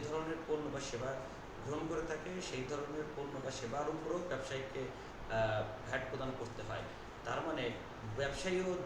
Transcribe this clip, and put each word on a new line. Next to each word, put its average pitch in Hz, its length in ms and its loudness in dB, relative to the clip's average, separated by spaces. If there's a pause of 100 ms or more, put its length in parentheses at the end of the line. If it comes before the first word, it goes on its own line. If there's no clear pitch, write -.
ধরনের 160 260 2 (120)
পণ্য 151 260 2
বা 135 60 0
সেবা 131 340 0 (520)
গ্রহণ 156 240 0
করে 160 180 2
থাকে 180 340 0
সেই 131 280 0
ধরনের 147 340 0 (120)
পণ্য 143 300 -2
বা 135 60 0
সেবার 139 380 0
উপরও 160 380 0
ব্যবসায়ীকে, 135 520 -2
আহ, 110 840 2 (260)
ভ্যাট 131 200 2
প্রদান 131 300 0
করতে 113 220 -4
হয়। 110 200 -2 (440)
তার 127 160 2
মানে 135 300 2 (460)
ব্যবসায়ীও 180 580 4 (100)